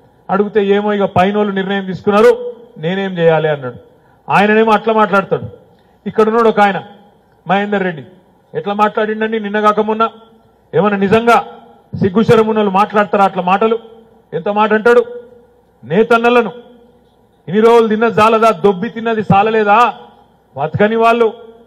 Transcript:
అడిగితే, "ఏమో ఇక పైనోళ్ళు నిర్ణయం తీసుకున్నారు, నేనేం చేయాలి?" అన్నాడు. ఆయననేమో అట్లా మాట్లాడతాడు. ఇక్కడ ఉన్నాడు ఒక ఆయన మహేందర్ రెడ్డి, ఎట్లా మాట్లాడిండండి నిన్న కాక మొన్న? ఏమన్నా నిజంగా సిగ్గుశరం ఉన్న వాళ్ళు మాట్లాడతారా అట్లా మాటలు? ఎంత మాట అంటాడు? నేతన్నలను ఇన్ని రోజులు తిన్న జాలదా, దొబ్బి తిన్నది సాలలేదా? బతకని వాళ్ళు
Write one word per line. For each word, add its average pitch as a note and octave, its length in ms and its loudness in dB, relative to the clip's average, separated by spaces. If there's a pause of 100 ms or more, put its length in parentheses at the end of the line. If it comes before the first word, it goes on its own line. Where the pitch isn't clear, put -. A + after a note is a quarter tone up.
(300)
అడిగితే, G3+ 360 0
"ఏమో G3+ 260 0
ఇక G3+ 120 -2
పైనోళ్ళు G3 480 0
నిర్ణయం F#3+ 340 -4
తీసుకున్నారు, G#3 680 0 (260)
నేనేం F#3 400 -6
చేయాలి?" D#3+ 300 2
అన్నాడు. C3+ 260 -6 (540)
ఆయననేమో G#3+ 440 2
అట్లా A3 220 0
మాట్లాడతాడు. F#3+ 480 0 (640)
ఇక్కడ G#3+ 220 -2
ఉన్నాడు A3+ 200 0
ఒక G#3 120 0
ఆయన F#3+ 220 0 (680)
మహేందర్ G3+ 340 -2
రెడ్డి, E3+ 200 -8 (520)
ఎట్లా D#3+ 200 -6
మాట్లాడిండండి A3 680 -2
నిన్న G#3 200 -6
కాక G#3 200 2
మొన్న? A3 280 -2 (680)
ఏమన్నా G3+ 240 0
నిజంగా A3 460 2 (560)
సిగ్గుశరం A3 460 2
ఉన్న A3 120 -2
వాళ్ళు G#3 120 0
మాట్లాడతారా G3+ 540 0
అట్లా F#3 180 -2
మాటలు? A3 360 0 (560)
ఎంత E3 140 -6
మాట G#3 240 0
అంటాడు? A#3 320 4 (800)
నేతన్నలను A3+ 680 2 (960)
ఇన్ని G3+ 140 0
రోజులు A#3 260 4
తిన్న A3 200 -2
జాలదా, A3 420 2
దొబ్బి G3 380 -2
తిన్నది A3+ 340 -6
సాలలేదా? G#3+ 720 2 (640)
బతకని G3+ 400 -2
వాళ్ళు A3+ 360 2 (340)